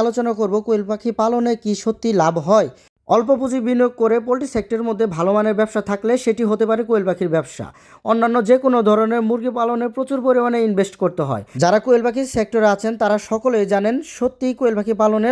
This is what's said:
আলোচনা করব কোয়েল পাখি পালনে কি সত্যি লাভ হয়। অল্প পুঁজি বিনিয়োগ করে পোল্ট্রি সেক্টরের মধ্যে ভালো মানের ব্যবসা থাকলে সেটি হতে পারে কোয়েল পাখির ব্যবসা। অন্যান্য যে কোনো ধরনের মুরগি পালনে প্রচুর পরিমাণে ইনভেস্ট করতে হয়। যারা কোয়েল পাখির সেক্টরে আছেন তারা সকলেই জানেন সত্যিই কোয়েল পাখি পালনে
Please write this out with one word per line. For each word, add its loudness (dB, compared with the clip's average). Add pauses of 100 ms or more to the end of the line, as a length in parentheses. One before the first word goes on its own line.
আলোচনা -2
করব 0 (120)
কোয়েল 0
পাখি -4 (100)
পালনে 0 (100)
কি -2 (120)
সত্যি -4 (140)
লাভ 2 (140)
হয়। 4 (380)
অল্প 2 (120)
পুঁজি -2
বিনিয়োগ 2 (100)
করে 4 (100)
পোল্ট্রি -2
সেক্টরের -4
মধ্যে -2 (120)
ভালো 0
মানের 0
ব্যবসা -2 (100)
থাকলে -2 (120)
সেটি 0
হতে 0
পারে 0
কোয়েল 2
পাখির -2
ব্যবসা। -4 (440)
অন্যান্য 2 (120)
যে 6
কোনো 2 (100)
ধরনের 2
মুরগি -2
পালনে -2 (100)
প্রচুর -4
পরিমাণে 2 (100)
ইনভেস্ট 0
করতে -2
হয়। -4 (180)
যারা 4
কোয়েল 4
পাখির -4
সেক্টরে 0
আছেন -4 (100)
তারা 2 (140)
সকলেই 0
জানেন 2 (220)
সত্যিই -4
কোয়েল 2
পাখি -2
পালনে 2